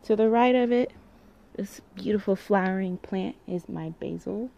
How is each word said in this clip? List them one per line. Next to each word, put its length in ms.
to 120
the 140
right 260
of 160
it, 220
this 260
beautiful 420
flowering 600
plant 380
is 220
my 220
basil. 580